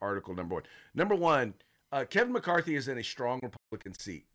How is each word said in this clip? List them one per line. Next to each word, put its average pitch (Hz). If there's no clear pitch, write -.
article. 98
Number 90
one, 80
number 196
one, 147
uh, 139
Kevin 240
McCarthy 170
is 131
in 127
a 113
strong 123
Republican 107
seat. -